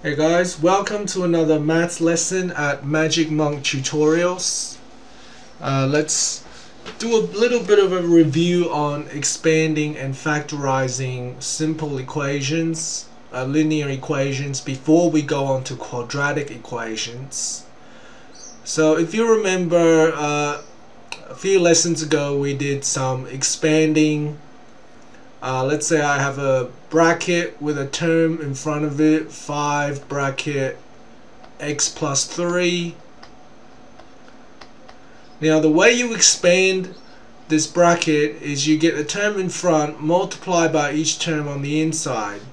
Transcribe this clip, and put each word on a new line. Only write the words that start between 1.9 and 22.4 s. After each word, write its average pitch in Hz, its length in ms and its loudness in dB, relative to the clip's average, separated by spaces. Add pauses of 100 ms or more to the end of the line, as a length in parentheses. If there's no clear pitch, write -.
lesson 170 520 0
at 143 300 -4
Magic 156 460 0
Monk 147 320 0
Tutorials. 156 1160 0 (840)
Uh, 135 260 0
let's - 560 0 (540)
do 226 180 0
a 220 60 6
little 214 400 0
bit 202 160 4
of 190 160 4
a 180 80 0
review 170 720 4
on 147 380 -2
expanding 151 880 0
and 135 200 -6
factorizing 135 1200 -4
simple 156 600 -4
equations, 143 1080 -4 (220)
uh, 131 140 -6
linear 151 440 0
equations, 135 680 -4
before 156 520 2
we 156 100 2
go 139 240 -2
on 131 200 -2
to 131 100 -8
quadratic 143 760 -4
equations. 117 1160 -10 (960)
So 156 340 2
if 165 160 0
you 226 180 4
remember, 170 840 4
uh, 147 480 -2 (680)
a - 60 -14
few 190 240 2
lessons 165 420 4
ago 143 340 0
we 139 200 0